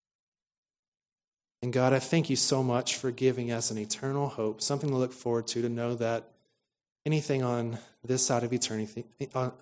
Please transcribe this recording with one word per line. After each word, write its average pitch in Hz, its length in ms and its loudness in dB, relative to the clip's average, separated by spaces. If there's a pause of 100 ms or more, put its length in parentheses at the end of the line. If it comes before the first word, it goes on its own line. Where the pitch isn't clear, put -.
(1600)
And 123 100 -2
God, 127 220 6
I 131 60 4
thank 160 280 2
you 135 80 2
so 131 260 2
much 127 340 0
for 131 140 -2
giving 123 400 0
us 113 200 -2
an 110 80 -6
eternal 135 500 -2
hope, 110 320 -2
something 143 300 0
to 131 60 0
look 127 180 0
forward 117 320 -2
to, 120 160 -2
to 120 80 0
know 117 240 -2
that 117 300 -2 (840)
anything 147 360 2
on 120 360 0 (260)
this 123 200 2
side 120 200 2
of 120 80 -2
eternity, 113 520 -4 (300)
uh, 127 160 -2 (100)